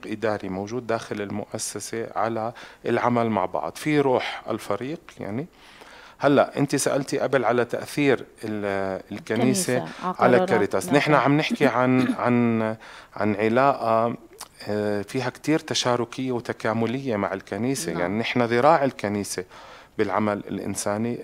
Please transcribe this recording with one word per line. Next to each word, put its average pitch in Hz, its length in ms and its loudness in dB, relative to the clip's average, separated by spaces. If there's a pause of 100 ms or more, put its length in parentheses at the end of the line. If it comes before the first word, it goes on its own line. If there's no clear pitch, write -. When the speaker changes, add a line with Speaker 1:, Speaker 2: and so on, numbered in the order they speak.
Speaker 1:
إداري 107 440 -4
موجود 104 380 -6
داخل 113 340 -4
المؤسسة 104 920 -6
على 113 380 -2 (320)
العمل 117 440 2
مع 98 160 2
بعض. 82 300 -4
في 151 240 0
روح 131 500 0
الفريق، 110 500 -6 (200)
يعني. 107 280 -8 (760)
هلأ 139 360 4
أنت 143 180 0
سألتي 135 440 0
قبل 131 260 0
على 120 200 4
تأثير 135 600 0 (180)
ال-، 98 580 -4 (100)
الكنيسة 113 680 0
Speaker 2:
الكنيسة 127 40 -2 (220)
على 180 160 -4
Speaker 1:
على 120 180 6
Speaker 2:
قرارات، 185 120 4
Speaker 1:
كاريتاس. 101 360 2
Speaker 2:
نعم. 98 100 2
Speaker 1:
نحن 147 180 6
عم 139 240 6
نحكي 151 300 2
عن، 127 460 4
عن، 113 640 2 (400)
عن 104 200 0
علاقة، 113 800 2 (520)
آه، 104 340 -2
فيها 127 280 -4
كتير 156 300 0
تشاركية 123 720 -2
وتكاملية 117 840 -2
مع 95 180 0
الكنيسة. 107 580 -4
Speaker 2:
نعم. 85 100 -2
Speaker 1:
يعني 95 180 -2
نحن 117 220 0
ذراع 123 420 4
الكنيسة 104 600 -4 (540)
بالعمل 104 400 0
الإنساني، 101 880 -4